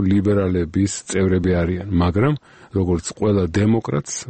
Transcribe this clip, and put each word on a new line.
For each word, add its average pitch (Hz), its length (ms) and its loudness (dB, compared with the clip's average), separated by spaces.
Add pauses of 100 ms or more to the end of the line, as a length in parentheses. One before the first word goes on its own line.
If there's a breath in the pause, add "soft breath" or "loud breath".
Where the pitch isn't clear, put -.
ლიბერალების 95 840 0 (140)
წევრები 92 480 0
არიან, 90 400 -2
მაგრამ, 90 420 2 (320 loud breath)
როგორც 87 380 -2 (100)
ყველა 101 320 0
დემოკრატს, 110 680 0 (160)